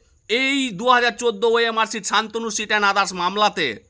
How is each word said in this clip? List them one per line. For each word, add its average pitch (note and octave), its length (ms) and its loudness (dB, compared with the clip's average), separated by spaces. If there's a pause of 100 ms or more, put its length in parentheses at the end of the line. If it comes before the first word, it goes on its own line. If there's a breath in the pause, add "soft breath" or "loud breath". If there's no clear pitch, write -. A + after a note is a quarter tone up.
(280)
এই C4 400 0
দু A3 200 -4
হাজার A#3+ 240 4
চোদ্দো A#3 360 -2
ওএমআর A3+ 380 2
সিট, G#3+ 200 -8
শান্তনু A3 440 -2
সিট G#3+ 220 -6
and G3+ 220 2
others G3 200 0
মামলাতে F#3 760 0